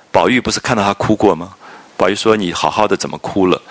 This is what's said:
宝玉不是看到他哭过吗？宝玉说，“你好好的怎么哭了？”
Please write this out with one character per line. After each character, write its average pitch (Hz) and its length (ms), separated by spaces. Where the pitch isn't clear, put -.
宝 90 160
玉 120 120
不 110 120
是 - 80
看 127 160
到 104 80
他 101 100
哭 - 220
过 101 180
吗？ 87 180
宝 95 120
玉 98 60
说 110 240
，“你 90 140
好 78 180
好 107 160
的 101 100
怎 71 140
么 73 80
哭 95 300
了？” 85 120